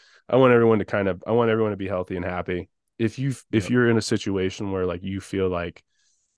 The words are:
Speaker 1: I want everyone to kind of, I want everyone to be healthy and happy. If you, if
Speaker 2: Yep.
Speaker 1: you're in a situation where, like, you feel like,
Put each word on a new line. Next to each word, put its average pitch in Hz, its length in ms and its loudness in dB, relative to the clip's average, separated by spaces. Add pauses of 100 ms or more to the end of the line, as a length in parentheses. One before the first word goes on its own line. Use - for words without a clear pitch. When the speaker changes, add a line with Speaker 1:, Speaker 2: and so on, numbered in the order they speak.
(300)
Speaker 1:
I 107 80 2
want 131 160 8
everyone 113 260 6
to 95 60 -4
kind 101 220 -2
of, 92 200 -4
I - 40 -2
want 117 200 2
everyone 110 200 0
to 98 60 -6
be 95 100 -6
healthy 92 280 -6
and 87 100 -4
happy. 90 440 -6 (280)
If 113 220 -2
you, 131 160 -2 (160)
if 110 140 2
Speaker 2:
Yep. - 60 -4
Speaker 1:
you're 123 180 4
in 113 80 4
a 107 40 2
situation 98 720 -2
where, 95 140 -2
like, 90 180 -6
you 95 180 -8
feel 95 280 -2
like, 87 340 -6 (540)